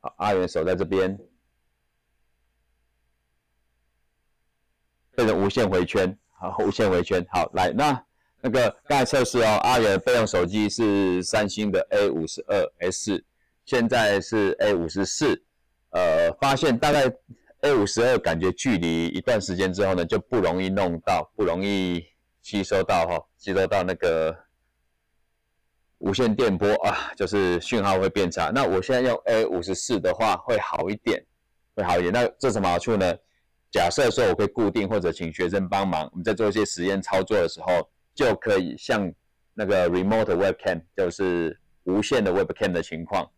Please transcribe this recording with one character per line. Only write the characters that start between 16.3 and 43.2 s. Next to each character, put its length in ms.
发 120
现 240
大 140
概 180
A 120
五 120
十 200
二 140
感 180
觉 140
距 260
离 300
一 140
段 180
时 160
间 160
之 140
后 100
呢， 100
就 140
不 220
容 200
易 60
弄 320
到， 340
不 120
容 180
易 400
吸 200
收 220
到 240
哈， 180
吸 160
收 120
到 180
那 100
个 440
无 140
线 220
电 220
波 100
啊， 300
就 100
是 360
讯 200
号 160
会 120
变 200
差。 240
那 120
我 160
现 120
在 160
用 60
A 180
五 160
十 120
四 240
的 160
话 220
会 240
好 300
一 80
点， 280
会 80
好 160
一 40
点。 100
那 160
这 140
什 100
么 60
好 100
处 200
呢？ 180
假 180
设 220
说 160
我 80
可 80
以 40
固 220
定 200
或 100
者 100
请 240
学 160
生 200
帮 180
忙， 240
我 60
们 60
在 100
做 160
一 20
些 140
实 180
验 180
操 220
作 140
的 100
时 140
候， 280
就 220
可 220
以 200
像 320
那 120
个 240
remote 460
webcam， 480
就 120
是 480
无 180
线 200
的 120
webcam 400
的 100
情 220
况。 320